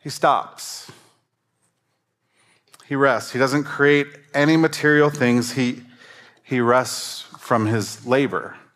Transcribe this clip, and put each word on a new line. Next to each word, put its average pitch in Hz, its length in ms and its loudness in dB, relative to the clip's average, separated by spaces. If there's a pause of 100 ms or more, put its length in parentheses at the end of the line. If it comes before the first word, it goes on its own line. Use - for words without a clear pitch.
He - 60 -12
stops. - 800 -2 (2000)
He 139 100 -6
rests. 135 360 0
He 123 60 -6
doesn't 135 260 2
create 143 420 2 (260)
any 147 240 2
material 151 540 2
things. 120 420 0
He, 127 300 -4 (600)
he 127 180 -4
rests 120 640 -2 (160)
from 113 280 -2
his 110 400 -4
labor. 123 500 -2 (180)